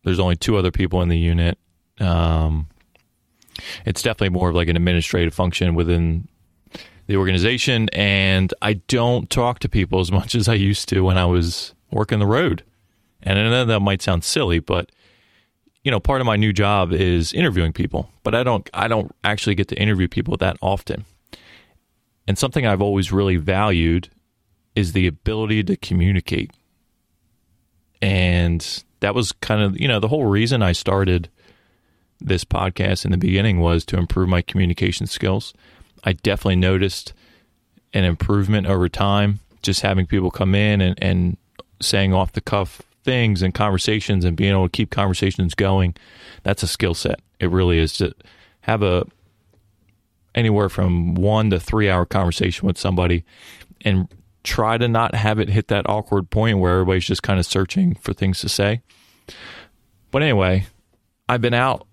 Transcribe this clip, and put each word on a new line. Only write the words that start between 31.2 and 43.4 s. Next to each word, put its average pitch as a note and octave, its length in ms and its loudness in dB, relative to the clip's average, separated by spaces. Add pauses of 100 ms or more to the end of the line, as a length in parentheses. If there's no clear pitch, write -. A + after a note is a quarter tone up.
this - 240 -2
podcast F#2+ 600 -2
in - 60 -2
the F#2 60 2
beginning F#2+ 440 2
was E2+ 260 2
to F#2 100 -4
improve F2+ 320 0
my F2 140 2
communication F#2 640 -2
skills. - 480 -4 (500)
I F#2+ 80 0
definitely F#2+ 440 0
noticed F#2 560 0 (800)
an F#2+ 120 2
improvement G2 600 0
over F2+ 220 2
time, G2+ 520 0 (220)
just G2 200 -2
having F#2+ 240 0
people F#2 240 0
come F#2+ 240 0
in G#2 260 2
and, F#2 220 0
and F2+ 340 0 (440)
saying G2 340 0
off F#2 180 0
the - 80 -6
cuff - 420 -4 (220)
things A#2 380 0